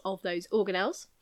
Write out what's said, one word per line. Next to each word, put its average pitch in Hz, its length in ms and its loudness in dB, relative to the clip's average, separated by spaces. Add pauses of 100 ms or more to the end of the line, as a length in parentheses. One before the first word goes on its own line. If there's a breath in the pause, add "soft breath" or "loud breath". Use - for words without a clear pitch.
of 196 160 -2
those 175 280 -4
organelles, 196 580 2 (160)